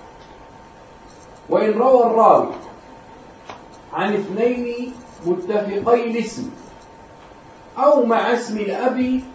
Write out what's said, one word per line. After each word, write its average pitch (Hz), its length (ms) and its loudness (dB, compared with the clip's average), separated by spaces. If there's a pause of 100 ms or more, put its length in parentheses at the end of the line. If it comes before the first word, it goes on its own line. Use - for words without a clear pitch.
(1500)
وإن 214 240 2
روى 240 300 4
الراوي - 500 4 (1400)
عن 196 200 -2
اثنين 240 800 -4 (320)
متفقي 208 800 0
الاسم 220 460 -6 (1300)
أو 269 280 4
مع 226 280 0
اسم 220 240 -4
الأب 254 640 -2 (140)